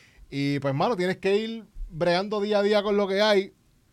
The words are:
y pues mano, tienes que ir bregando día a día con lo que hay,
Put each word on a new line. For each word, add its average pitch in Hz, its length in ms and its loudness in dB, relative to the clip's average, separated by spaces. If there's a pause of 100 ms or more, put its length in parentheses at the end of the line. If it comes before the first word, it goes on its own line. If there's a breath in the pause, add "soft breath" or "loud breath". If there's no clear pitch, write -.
(300 soft breath)
y 143 300 -2
pues 139 120 -2
mano, 190 240 0
tienes 180 220 -2
que 196 180 0
ir 226 280 -4 (260)
bregando 180 500 0
día 208 200 0
a - 20 2
día 208 200 4
con 202 140 0
lo 202 100 2
que 190 140 0
hay, 208 320 2 (400)